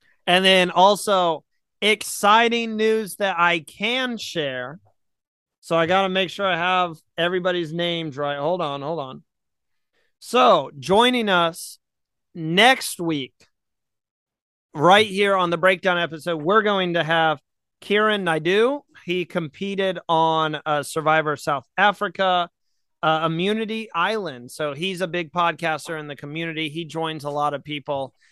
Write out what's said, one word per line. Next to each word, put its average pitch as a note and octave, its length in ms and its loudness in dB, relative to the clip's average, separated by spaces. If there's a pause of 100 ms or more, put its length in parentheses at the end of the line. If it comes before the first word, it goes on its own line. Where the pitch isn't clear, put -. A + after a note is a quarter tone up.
(280)
And F#3 180 2
then F#3 240 6
also F#3 760 4 (380)
exciting A3 960 2
news A3 380 0
that F#3+ 240 -2
I E3+ 220 2
can A#3+ 560 -4
share. C#3 640 -8 (840)
So - 140 -2
I E3 120 2
gotta F#3+ 220 2
make F#3 200 -2
sure G3+ 160 -6
I F#3 100 0
have F3 420 0 (200)
everybody's F3 560 -2
names E3+ 420 -4
right. C#3+ 220 -4
Hold E3 240 -2
on, C#3+ 220 -4
hold D#3 160 -6
on. C#3 240 -12 (960)
So G3+ 580 4
joining A3 520 2
us F3 500 0 (560)
next F#3 640 2
week, D#3 340 -6 (1400)
right F#3 320 6
here G3 280 0
on F3+ 140 2
the F3 80 0
Breakdown F3+ 400 2
episode, D#3+ 460 -4
we're G3+ 180 4
going G3 320 0
to E3 100 2
have D#3+ 360 2 (420)
Kieran G#3 420 0
Naidu. F#3 580 0 (220)
He F3 220 -4
competed F#3+ 720 -4 (100)
on, D#3+ 560 2
uh, D3 200 0
Survivor D3+ 540 0
South C#3+ 280 -4 (100)
Africa, F#3 760 0 (520)
uh, D#3+ 240 0
Immunity G#3 680 -4
Island. E3+ 580 -4
So D3+ 220 -6
he's F3 260 -6
a F#3 80 -4
big E3+ 240 -6
podcaster E3 680 -4
in D3+ 100 -10
the C#3+ 100 -12
community. D#3+ 500 -8
He D#3 160 -10
joins D#3 400 -6
a D3 60 -8
lot D3 240 -2
of C#3 100 -8
people. C#3+ 500 -8 (180)